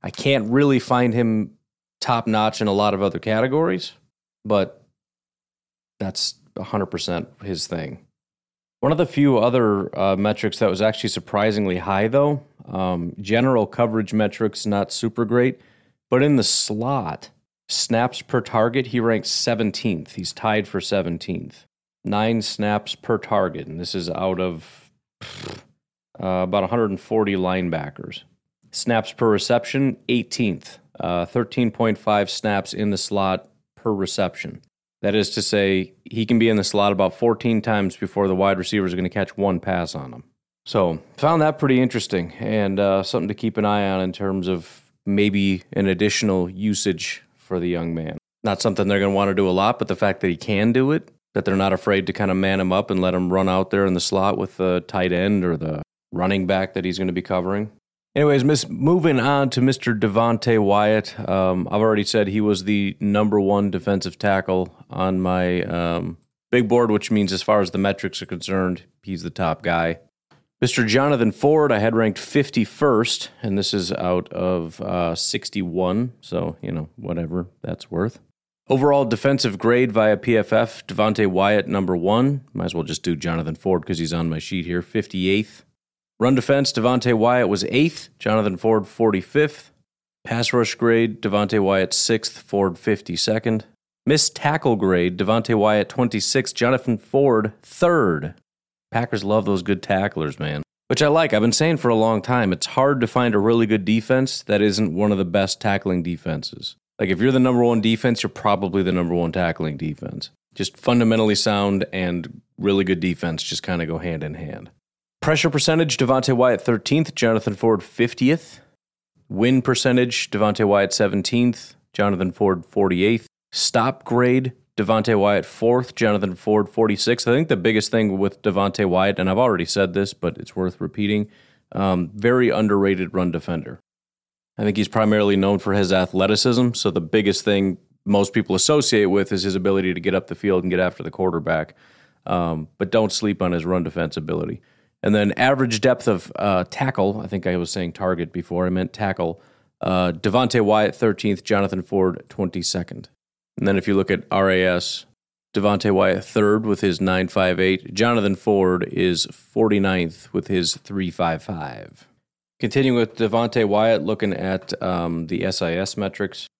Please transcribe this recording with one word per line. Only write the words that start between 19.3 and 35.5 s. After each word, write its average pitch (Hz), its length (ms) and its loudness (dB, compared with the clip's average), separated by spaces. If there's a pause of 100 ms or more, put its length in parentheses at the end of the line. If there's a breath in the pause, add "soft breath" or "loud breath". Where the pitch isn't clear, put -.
He's 90 180 -8
tied 107 340 -2
for 95 140 -4
seventeenth. 87 840 -6 (380)
Nine 110 380 0
snaps 104 540 -4
per 113 220 -4
target, 95 500 -2
and 80 120 -12
this 90 160 -8
is 87 140 -4
out 92 320 -2
of, - 500 -8 (1300)
uh, 92 220 -2
about 95 220 0
a - 20 -6
hundred 117 220 0
and 95 100 -4
forty 104 360 0
linebackers. 90 880 -4 (480)
Snaps - 420 -2
per 113 160 2
reception, 120 680 0 (140)
eighteenth. 110 680 -4 (200)
Uh, 87 260 -2
thirteen 117 460 -2
point 110 260 0
five 104 320 0
snaps 101 440 -4
in 104 160 -2
the 98 80 -2
slot 95 500 -2 (280)
per 110 180 -4
reception. 95 680 -4 (400)
That 101 140 0
is 104 160 0
to 117 100 -4
say, 98 540 0 (100)